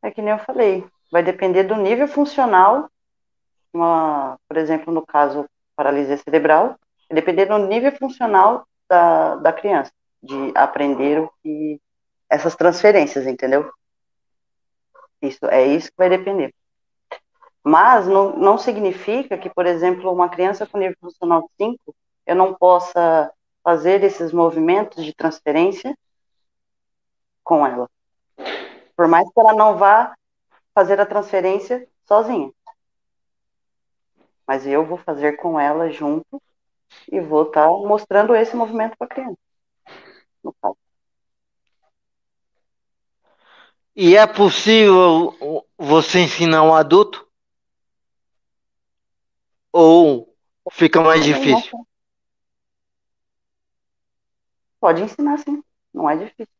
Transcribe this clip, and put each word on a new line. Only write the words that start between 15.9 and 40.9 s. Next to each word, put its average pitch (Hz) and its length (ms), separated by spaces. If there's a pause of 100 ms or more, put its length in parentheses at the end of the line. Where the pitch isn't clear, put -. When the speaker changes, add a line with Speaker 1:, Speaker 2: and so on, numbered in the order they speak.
Speaker 1:
vai 185 140
depender. 185 420 (1120)
Mas 180 440
não, 196 300
não 202 220
significa 214 800
que, 185 100
por 180 160
exemplo, 180 480
uma 180 160
criança 190 380
com - 100
nível 185 240
funcional 170 560
cinco, 240 380 (320)
eu 175 80
não 185 200
possa 175 800 (300)
fazer 175 400
esses 170 300
movimentos 165 720
de 151 100
transferência 175 840 (1500)
com 151 240
ela. 123 220 (1080)
Por 175 100
mais 165 240
que - 100
ela 220 140
não 214 220
vá 214 400 (580)
fazer 196 260
a 202 60
transferência 202 840 (180)
sozinha. 208 440 (2000)
Mas 135 200
eu 143 180
vou 165 140
fazer 147 380
com 165 220
ela 151 320
junto 156 520 (680)
e 190 100
vou 156 260
tá 156 200
mostrando 202 680
esse 226 220
movimento 226 400
pra 247 100
criança, 254 320 (1040)
no 107 120
caso. - 220 (3250)